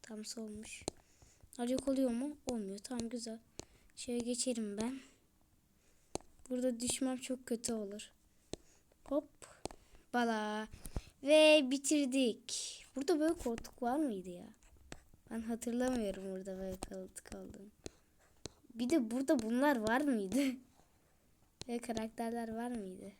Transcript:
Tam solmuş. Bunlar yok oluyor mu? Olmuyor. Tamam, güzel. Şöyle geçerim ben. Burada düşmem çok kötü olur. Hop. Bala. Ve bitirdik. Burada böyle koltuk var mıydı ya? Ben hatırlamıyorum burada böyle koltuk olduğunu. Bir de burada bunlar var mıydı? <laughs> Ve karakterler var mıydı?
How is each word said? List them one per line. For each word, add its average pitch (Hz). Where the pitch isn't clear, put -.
Tam 214
solmuş. 214
Bunlar 240
yok 262
oluyor 262
mu? 277
Olmuyor. 208
Tamam, 233
güzel. 226
Şöyle 240
geçerim 233
ben. 254
Burada 247
düşmem 254
çok 254
kötü 226
olur. 208
Hop. -
Bala. 220
Ve 302
bitirdik. 269
Burada 285
böyle 320
koltuk -
var 247
mıydı 202
ya? 175
Ben 226
hatırlamıyorum 233
burada 190
böyle 190
koltuk 190
olduğunu. 196
Bir 247
de 254
burada 269
bunlar 247
var 226
mıydı? 226
<laughs> -
Ve 240
karakterler 226
var 240
mıydı? 196